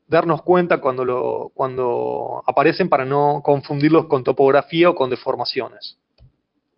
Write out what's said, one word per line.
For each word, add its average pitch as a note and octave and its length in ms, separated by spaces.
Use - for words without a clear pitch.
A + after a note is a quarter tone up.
darnos E3 360
cuenta F3 360
cuando, C3 240
lo, B2 500
cuando B2 920
aparecen D3+ 420
para C#3 160
no D3 400
confundirlos D3 600
con C#3 180
topografía C#3 680
o F3 40
con C3 140
deformaciones. A#2+ 880